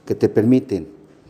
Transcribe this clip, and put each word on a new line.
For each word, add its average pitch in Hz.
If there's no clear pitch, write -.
que 110
te -
permiten, 107